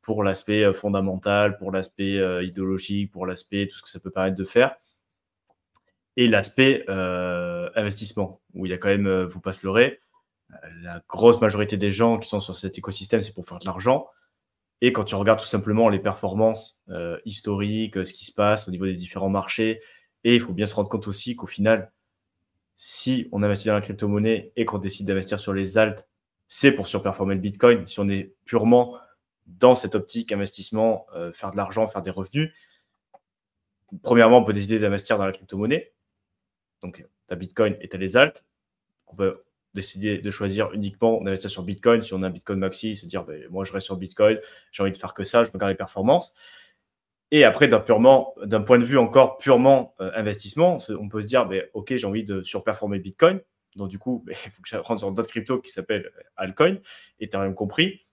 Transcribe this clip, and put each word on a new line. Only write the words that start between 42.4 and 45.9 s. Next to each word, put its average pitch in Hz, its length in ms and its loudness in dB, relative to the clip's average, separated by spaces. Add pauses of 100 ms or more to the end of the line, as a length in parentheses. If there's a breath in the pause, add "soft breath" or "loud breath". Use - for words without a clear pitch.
maxi, 98 360 -6
se 98 100 -16
dire, 90 180 -10
ben, 76 260 -16
moi, 92 160 -8
je - 60 -16
reste 95 140 -8
sur 95 120 -8
Bitcoin, 107 420 2 (320 loud breath)
j'ai - 120 -4
envie 98 80 0
de 95 60 -10
faire - 160 -12
que 98 100 -10
ça, 117 200 2
je - 80 -2
regarde 98 180 -2
les 92 80 -2
performances. 110 560 0 (1000 soft breath)